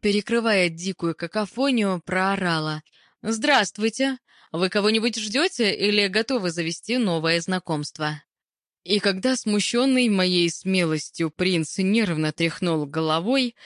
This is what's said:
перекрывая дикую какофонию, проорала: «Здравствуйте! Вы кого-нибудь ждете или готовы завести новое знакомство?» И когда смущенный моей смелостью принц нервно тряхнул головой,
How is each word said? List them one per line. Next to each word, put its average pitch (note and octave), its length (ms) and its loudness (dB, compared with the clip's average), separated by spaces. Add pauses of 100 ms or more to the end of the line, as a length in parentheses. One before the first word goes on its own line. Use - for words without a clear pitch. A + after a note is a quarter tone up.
перекрывая G#3 640 2
дикую E3+ 480 -4
какофонию, G#3 880 -2
проорала: F3+ 800 -2 (380)
«Здравствуйте! A3+ 960 0 (340)
Вы F3 160 0
кого-нибудь G#3+ 500 2
ждете G#3+ 560 0
или G#3 340 2
готовы G#3 440 0
завести E3+ 460 -4
новое E3+ 420 2
знакомство?» D#3 800 -4 (640)
И G3 160 2
когда G3+ 380 0
смущенный A#3+ 720 0
моей F#3 400 2
смелостью E3 800 -2
принц F3+ 480 -2
нервно F#3 560 0
тряхнул E3 520 -2
головой, E3 680 0 (100)